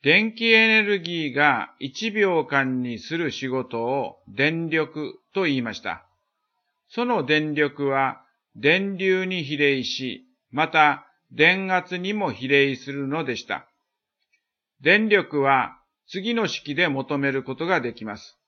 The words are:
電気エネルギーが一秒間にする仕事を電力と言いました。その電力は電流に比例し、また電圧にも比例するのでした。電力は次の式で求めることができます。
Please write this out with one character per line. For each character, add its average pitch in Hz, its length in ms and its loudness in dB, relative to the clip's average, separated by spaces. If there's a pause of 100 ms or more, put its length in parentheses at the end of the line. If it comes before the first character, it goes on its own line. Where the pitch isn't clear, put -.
電 208 320 4
気 226 180 2
エ 220 160 6
ネ 220 140 4
ル 202 180 0
ギ 165 280 -4
ー 127 40 -6
が 135 460 2
一 208 320 -6
秒 190 340 2
間 135 380 -2
に 120 160 -6
す - 180 -8
る 165 140 -2
仕 131 180 -8
事 127 340 -4
を 127 360 -4 (100)
電 156 400 -2
力 156 500 -4 (140)
と 196 120 -2
言 143 120 0
い 127 60 0
ま 113 100 -6
し - 80 -12
た。 - 240 -10 (880)
そ 240 160 -4
の 220 180 0
電 151 300 0
力 143 320 -2
は 135 360 0 (320)
電 185 440 0
流 185 260 2
に 185 200 -4
比 147 120 -6
例 139 260 2
し、 123 440 -8 (240)
ま 147 180 0
た 151 380 4 (260)
電 185 420 2
圧 180 220 -2
に 185 160 -6
も 202 200 -2
比 127 160 -8
例 139 280 4
す 139 160 -14
る 139 160 -6
の 156 160 -4
で 127 120 -4
し - 100 -12
た。 - 200 -8 (1160)
電 202 260 4
力 185 320 2
は 135 380 2 (280)
次 196 280 -4
の 220 140 0
式 - 260 -8
で 170 140 2
求 135 300 -2
め 139 140 0
る 131 100 -2
こ 131 140 -8
と 165 100 -6
が 175 140 2
で 120 140 -6
き - 100 -14
ま 107 120 -10
す。 - 320 -20